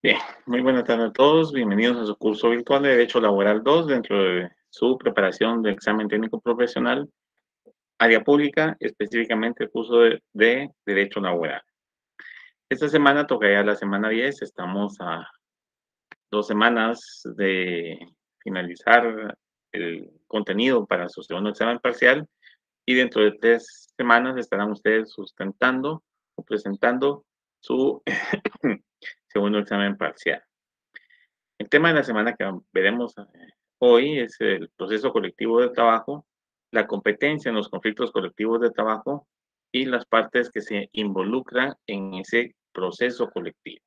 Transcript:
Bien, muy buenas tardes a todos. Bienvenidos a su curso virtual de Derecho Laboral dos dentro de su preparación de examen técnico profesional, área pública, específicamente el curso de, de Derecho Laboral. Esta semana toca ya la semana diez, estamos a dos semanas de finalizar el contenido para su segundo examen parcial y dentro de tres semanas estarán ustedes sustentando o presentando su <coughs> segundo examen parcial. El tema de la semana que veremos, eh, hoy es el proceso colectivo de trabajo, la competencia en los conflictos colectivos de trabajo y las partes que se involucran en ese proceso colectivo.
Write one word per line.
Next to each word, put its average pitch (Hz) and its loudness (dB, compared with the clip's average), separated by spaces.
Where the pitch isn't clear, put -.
Bien, 127 2
muy 123 -2
buenas 127 2
tardes 117 0
a - -6
todos. 151 4
Bienvenidos 120 0
a 117 -6
su 104 -4
curso 110 0
virtual 120 0
de 143 2
Derecho 120 4
Laboral 104 2
dos 156 4
dentro 107 0
de 90 0
su 127 0
preparación 113 0
de 107 0
examen 107 -2
técnico 110 -4
profesional, 123 -2
área 113 4
pública, 147 2
específicamente 113 -4
el 107 -8
curso 117 2
de, 113 6
de 123 2
Derecho 101 0
Laboral. 87 -4
Esta 147 -2
semana 143 4
toca 110 2
ya 101 4
la 104 2
semana 101 -4
diez, 127 -4
estamos 98 -6
a 85 -8
dos 104 -2
semanas 113 0
de 90 -4
finalizar 107 0
el 87 -8
contenido 110 0
para 90 -4
su - -16
segundo 95 -4
examen 117 -2
parcial 123 2
y 127 0
dentro 127 2
de 104 6
tres - 0
semanas 123 2
estarán 107 -4
ustedes 110 0
sustentando 127 -4
o - -16
presentando 123 -2
su 131 -2
<coughs> - -4
segundo 104 0
examen 101 -2
parcial. - -4
El 107 -12
tema 156 4
de 160 2
la 147 2
semana 110 -2
que 95 -6
veremos, 107 -2
eh, 104 -20
hoy 127 4
es 113 -6
el 101 -2
proceso 107 -4
colectivo 110 0
de 123 2
trabajo, 117 0
la 110 0
competencia 135 -2
en 113 -2
los 104 -4
conflictos 110 -4
colectivos 107 -4
de 120 2
trabajo 110 -6
y 127 -2
las 123 -4
partes 117 0
que 110 -8
se 104 -8
involucran 110 -4
en 98 -10
ese 117 -4
proceso 117 -4
colectivo. - -14